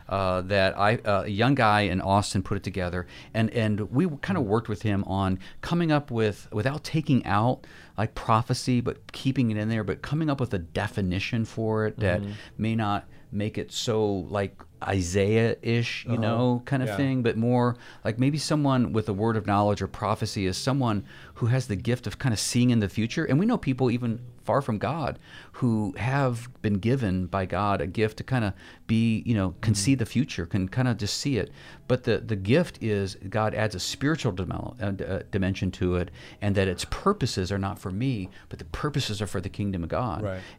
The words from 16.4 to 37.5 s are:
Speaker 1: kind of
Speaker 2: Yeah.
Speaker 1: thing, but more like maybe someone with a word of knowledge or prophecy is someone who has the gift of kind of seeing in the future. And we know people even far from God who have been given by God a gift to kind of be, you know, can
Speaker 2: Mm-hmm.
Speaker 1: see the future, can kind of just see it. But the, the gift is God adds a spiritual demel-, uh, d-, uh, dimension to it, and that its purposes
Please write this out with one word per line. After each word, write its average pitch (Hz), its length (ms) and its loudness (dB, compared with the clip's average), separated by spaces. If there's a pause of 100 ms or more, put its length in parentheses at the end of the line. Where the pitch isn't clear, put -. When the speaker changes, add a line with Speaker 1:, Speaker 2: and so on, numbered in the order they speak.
Speaker 1:
kind 135 180 0
of 120 80 -2
Speaker 2:
Yeah. 98 60 -2
Speaker 1:
thing, 135 260 2
but 113 140 2
more 120 400 4 (280)
like 110 140 -2
maybe 139 200 2
someone 135 540 2
with 107 160 0
a 110 40 0
word 110 240 2
of 101 100 -2
knowledge 101 360 4
or 95 40 -2
prophecy 104 600 -2
is 92 100 0
someone 120 480 0 (300)
who 120 120 -2
has 123 200 2
the 104 100 -2
gift 120 300 -2
of - 120 -8
kind 123 140 0
of 101 60 -2
seeing 123 320 2
in 117 100 4
the 98 80 2
future. 117 360 -2
And 131 140 4
we 202 80 4
know 233 120 2
people 127 320 0
even 120 300 -2 (240)
far 123 160 2
from 120 180 -2
God 135 400 -2 (340)
who 107 440 0
have 123 520 0 (140)
been 104 120 2
given 95 520 2
by 95 200 -2
God 98 340 0
a 76 60 -2
gift 107 300 0
to - 80 -10
kind 123 200 0
of 95 80 0 (360)
be, 113 360 4
you 117 100 2
know, 95 260 0
can 107 120 2
Speaker 2:
Mm-hmm. 104 60 2
Speaker 1:
see 135 160 4
the 117 120 -2
future, - 400 -2
can 95 220 0
kind 127 200 0
of 110 80 0
just - 200 -4
see 143 220 -2
it. - 120 -2 (360)
But - 180 0
the, 110 140 2
the 110 180 -4
gift 120 460 2
is 101 340 -2 (120)
God 107 260 0
adds 107 200 -2
a 90 60 -6
spiritual 135 520 0
demel-, 90 500 -6
uh, 101 100 -2
d-, - 120 -4
uh, 95 160 -4 (100)
dimension 95 420 0
to 90 240 0
it, 87 140 -2 (300)
and 101 160 0
that 98 120 4
its 90 220 -2
purposes 120 640 0